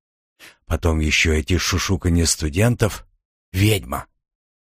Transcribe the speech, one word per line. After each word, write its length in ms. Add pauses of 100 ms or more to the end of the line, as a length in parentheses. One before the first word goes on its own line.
(720)
Потом 300
ещё 320
эти 240
шушуканья 720
студентов. 760 (480)
Ведьма. 540 (640)